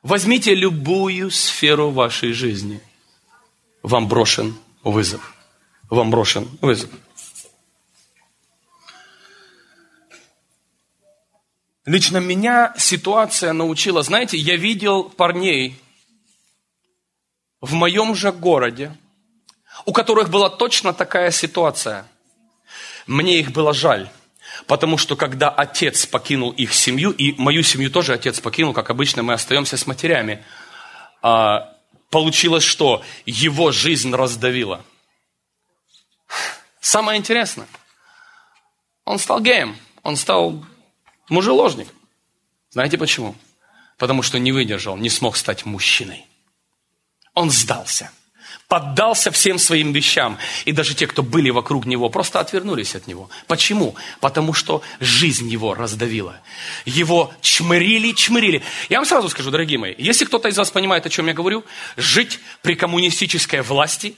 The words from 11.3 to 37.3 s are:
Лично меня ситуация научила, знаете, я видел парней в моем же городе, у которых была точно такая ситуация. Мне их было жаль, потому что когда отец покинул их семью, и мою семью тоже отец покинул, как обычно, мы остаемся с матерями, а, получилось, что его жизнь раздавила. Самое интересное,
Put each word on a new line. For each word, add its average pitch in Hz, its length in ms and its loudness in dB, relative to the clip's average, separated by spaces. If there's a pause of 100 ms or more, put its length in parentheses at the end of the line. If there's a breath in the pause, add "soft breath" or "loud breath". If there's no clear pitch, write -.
Лично 180 320 2
меня 226 600 2
ситуация 190 760 0
научила, 160 500 0
знаете, 196 340 0
я 160 180 2
видел 196 480 0
парней 175 760 0 (1800)
в 135 140 -6
моем 190 420 2
же 190 160 0
городе, 151 640 0 (880 loud breath)
у 208 80 -2
которых 220 360 4
была 185 200 4
точно 233 440 0
такая 180 380 0
ситуация. 147 720 -2 (1040 loud breath)
Мне 165 320 2
их 139 120 -4
было 147 220 2
жаль, 123 360 2 (580 loud breath)
потому 156 300 2
что - 180 -2
когда 139 340 0
отец - 560 0
покинул 127 460 -2
их 120 220 -4
семью, 143 380 2
и 139 220 0
мою 143 300 2
семью 135 280 0
тоже 151 220 0
отец 117 260 -4
покинул, 139 340 -2
как 107 160 -2
обычно, 127 340 0
мы 120 100 0
остаемся 135 440 -2
с - 100 -4
матерями, 127 560 -2 (760 loud breath)
а, 110 520 2 (360)
получилось, 160 540 2
что 127 400 2 (220 loud breath)
его 143 460 0
жизнь 127 420 0
раздавила. 120 720 -2 (1900 loud breath)
Самое 214 400 0
интересное, 226 480 -2 (1400 soft breath)